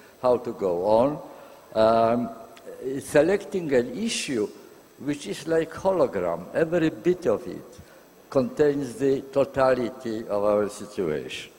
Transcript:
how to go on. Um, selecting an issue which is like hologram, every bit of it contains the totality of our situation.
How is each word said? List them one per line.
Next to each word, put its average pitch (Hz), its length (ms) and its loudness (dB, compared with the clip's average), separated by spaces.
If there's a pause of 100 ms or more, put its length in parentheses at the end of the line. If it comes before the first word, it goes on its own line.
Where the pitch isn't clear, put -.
(220)
how 123 160 4
to 117 160 -4
go 90 320 -2
on. 123 340 4 (560)
Um, 113 540 4 (720)
selecting 170 720 2
an 127 240 2
issue 151 500 -2 (520)
which 143 280 -6
is 196 200 -8
like 160 240 0
hologram, 98 840 0
every 160 360 2
bit 175 360 -2
of 104 220 0
it - 320 -14 (500)
contains 135 680 0
the 135 260 0
totality 123 1040 0
of 101 160 -2
our 104 260 2
situation. 80 880 -6